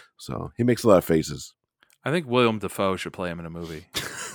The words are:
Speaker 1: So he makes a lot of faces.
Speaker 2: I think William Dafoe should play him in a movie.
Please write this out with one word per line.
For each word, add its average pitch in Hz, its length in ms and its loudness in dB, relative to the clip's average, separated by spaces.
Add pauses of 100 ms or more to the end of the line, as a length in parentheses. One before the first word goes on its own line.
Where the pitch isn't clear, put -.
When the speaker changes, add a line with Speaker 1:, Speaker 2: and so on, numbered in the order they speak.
(180)
Speaker 1:
So - 380 -10
he 120 80 0
makes 120 200 2
a 117 40 6
lot 95 100 10
of 82 60 2
faces. 76 500 0 (500)
Speaker 2:
I 127 80 -2
think 165 140 -4
William 120 320 4
Dafoe 98 380 -2
should 87 160 -10
play 90 180 -6
him 85 100 -8
in 85 60 -10
a 80 40 -10
movie. 82 360 -10 (480)